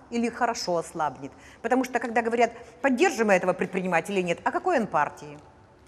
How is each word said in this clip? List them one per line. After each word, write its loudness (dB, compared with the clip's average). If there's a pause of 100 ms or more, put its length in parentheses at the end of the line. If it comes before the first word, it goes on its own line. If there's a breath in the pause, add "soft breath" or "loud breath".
(100)
или 0
хорошо -2
ослабнет. -6 (320 loud breath)
Потому 2
что, -2
когда 0
говорят, 2 (320 loud breath)
поддержим 4
мы 8
этого 4
предпринимателя -2
или 0
нет, -2
а 0
какой 0
он 0
партии? -2 (500)